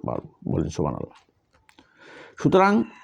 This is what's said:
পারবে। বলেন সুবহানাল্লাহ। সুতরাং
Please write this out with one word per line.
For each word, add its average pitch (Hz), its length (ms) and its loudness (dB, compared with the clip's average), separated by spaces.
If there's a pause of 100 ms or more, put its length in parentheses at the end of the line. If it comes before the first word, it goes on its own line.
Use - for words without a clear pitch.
পারবে। - 220 -8 (240)
বলেন 82 160 -2
সুবহানাল্লাহ। - 460 -6 (1300)
সুতরাং 196 400 4 (220)